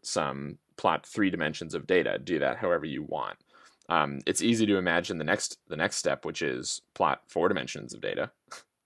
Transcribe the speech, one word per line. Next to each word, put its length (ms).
some, 540
plot 300
three 240
dimensions 420
of 140
data." 320
Do 200
that 180
however 280
you 180
want. 340
Um, 380
it's 160
easy 240
to 100
imagine 400
the 60
next, 340
the 80
next 180
step, 300
which 160
is 400
plot 340
four 200
dimensions 460
of 80
data. 280